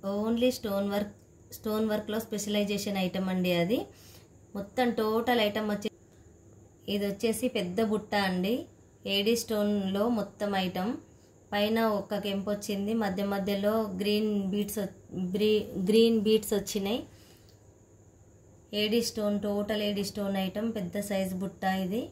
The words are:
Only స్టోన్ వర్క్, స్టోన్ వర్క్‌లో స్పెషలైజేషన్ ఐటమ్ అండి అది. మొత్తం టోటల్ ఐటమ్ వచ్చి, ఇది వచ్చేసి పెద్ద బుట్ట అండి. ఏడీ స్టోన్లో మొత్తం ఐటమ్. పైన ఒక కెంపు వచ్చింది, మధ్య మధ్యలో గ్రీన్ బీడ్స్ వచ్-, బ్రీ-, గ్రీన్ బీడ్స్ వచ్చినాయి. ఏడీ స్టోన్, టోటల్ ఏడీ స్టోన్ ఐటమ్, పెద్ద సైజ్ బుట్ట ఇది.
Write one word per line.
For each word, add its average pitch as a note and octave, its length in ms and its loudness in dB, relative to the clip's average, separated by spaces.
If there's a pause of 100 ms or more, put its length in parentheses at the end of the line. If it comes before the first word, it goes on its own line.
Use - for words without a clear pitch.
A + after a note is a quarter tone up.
Only A3+ 420 2
స్టోన్ G3+ 380 -2
వర్క్, G#3 240 -2 (380)
స్టోన్ A3 360 -2
వర్క్‌లో G#3+ 320 -2
స్పెషలైజేషన్ G#3 800 -2
ఐటమ్ F#3+ 320 0
అండి F#3 260 2
అది. F3 220 2 (760)
మొత్తం A3 380 -2
టోటల్ A#3 480 2
ఐటమ్ G#3+ 300 0
వచ్చి, G#3 200 -2 (960)
ఇది G3+ 180 -2
వచ్చేసి A3 440 -2
పెద్ద F#3+ 340 -2
బుట్ట G#3+ 300 -2 (100)
అండి. F#3 300 0 (520)
ఏడీ G3+ 300 2
స్టోన్లో G#3 760 0
మొత్తం G#3 460 -2
ఐటమ్. F#3 360 -2 (580)
పైన G#3 300 2 (120)
ఒక G3+ 280 -2
కెంపు G3 300 -4
వచ్చింది, G3+ 440 -2
మధ్య G3+ 320 0
మధ్యలో G3+ 480 0 (200)
గ్రీన్ G#3 380 2 (180)
బీడ్స్ G3+ 300 -2
వచ్-, F3+ 200 -6 (300)
బ్రీ-, G#3 380 2 (180)
గ్రీన్ A3+ 360 8
బీడ్స్ G#3+ 320 4
వచ్చినాయి. G3+ 460 -2 (1700)
ఏడీ G#3+ 280 2
స్టోన్, G#3 380 0
టోటల్ G#3 440 -2
ఏడీ G#3 200 -2
స్టోన్ G3 340 -4
ఐటమ్, F#3+ 340 -2
పెద్ద F#3+ 300 -4
సైజ్ F#3+ 340 -2
బుట్ట F#3 280 -6 (160)
ఇది. F#3+ 220 -2 (100)